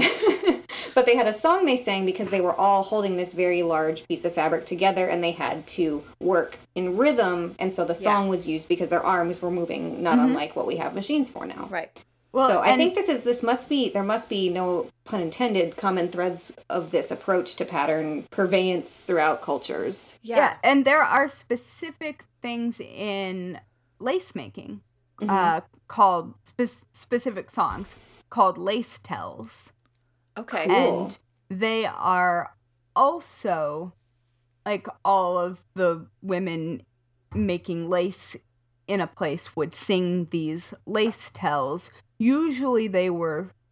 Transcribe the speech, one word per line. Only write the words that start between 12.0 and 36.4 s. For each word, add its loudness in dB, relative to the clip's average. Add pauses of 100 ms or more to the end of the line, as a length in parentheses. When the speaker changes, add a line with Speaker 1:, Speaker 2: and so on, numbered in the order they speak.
Speaker 3:
Well, 4
Speaker 1:
So 6
I 4
Speaker 3:
and 8
Speaker 1:
think 4
this 0
is, 0
this 0
must 0
be, 2
there 0
must -2
be, 0
no 0 (200)
pun -2
intended, 0
common 0
threads -2 (180)
of -4
this 0
approach -2
to -4
pattern -2
purveyance 0
throughout 0
cultures. -6
Speaker 2:
Yeah. -8
Speaker 3:
Yeah, 4
and 6
there 6
are 4
specific -10 (180)
things -6
in -6 (400)
lace -4
making, -12 (380)
Speaker 1:
Mm-hmm. -2
Speaker 3:
uh, 4 (260)
called 2
spe-, -6
specific -6
songs -4 (360)
called 4
lace -4
tells. -12 (640)
Speaker 2:
Okay. -6
Speaker 1:
Cool. 4
Speaker 3:
And -8 (320)
they 0
are 0 (420)
also, 0 (720)
like, -4 (160)
all 2
of -4 (120)
the 0 (140)
women -4 (500)